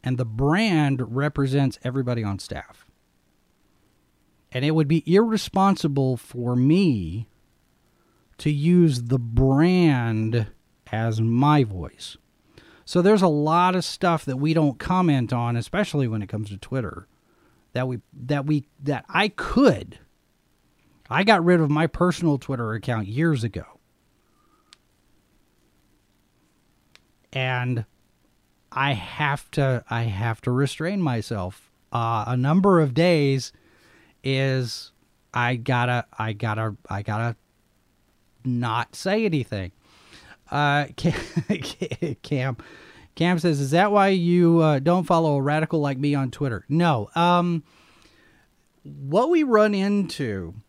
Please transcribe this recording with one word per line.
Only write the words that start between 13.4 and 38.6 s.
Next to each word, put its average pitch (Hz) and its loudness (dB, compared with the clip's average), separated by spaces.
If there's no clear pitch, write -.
of 175 -2
stuff 170 -2
that 131 -4
we 156 0
don't 151 2
comment 160 0
on, 120 -2
especially 147 -2
when 110 -4
it 98 -10
comes 107 -6
to 101 -12
Twitter, - -8
that 127 -2
we, 127 -6
that 139 -4
we, 151 0
that 139 -4
I 196 2
could. - 0
I 139 0
got 202 6
rid 175 6
of 151 2
my 151 2
personal 165 0
Twitter 120 -6
account 110 -4
years 131 0
ago. 92 -6
And 127 -4
I 135 0
have 139 -6
to, 135 -2
I 117 -4
have 113 -4
to 127 -4
restrain 156 -2
myself. 110 -6
Uh, 113 -2
a 123 -2
number 175 4
of 139 0
days 147 2
is 131 -4
I 123 0
gotta, 123 -2
I 110 -4
gotta, 107 -4
I 101 -6
gotta 113 -4
not 120 -2